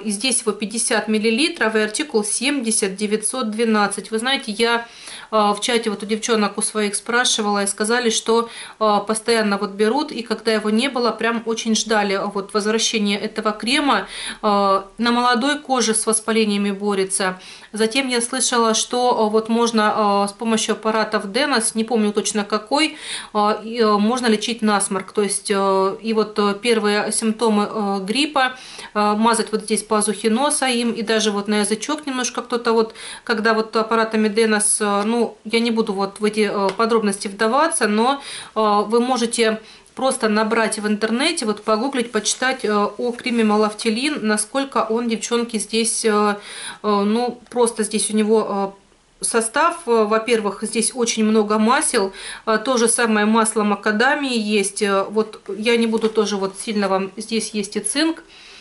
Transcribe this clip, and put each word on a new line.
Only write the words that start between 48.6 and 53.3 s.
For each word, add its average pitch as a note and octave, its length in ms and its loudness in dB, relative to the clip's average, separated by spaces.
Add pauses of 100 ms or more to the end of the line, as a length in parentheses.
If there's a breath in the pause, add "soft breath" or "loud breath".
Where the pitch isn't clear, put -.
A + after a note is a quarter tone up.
э, F#3+ 40 -6
состав, D4 520 0 (100)
э, A3+ 160 4
во-первых, A3 600 0
здесь A3 300 -2
очень A#3 300 0
много G#3+ 340 4
масел, A3+ 540 2 (340 loud breath)
э, A3 180 2
то C4 140 2
же A3+ 120 4
самое A3 360 2
масло A3 380 2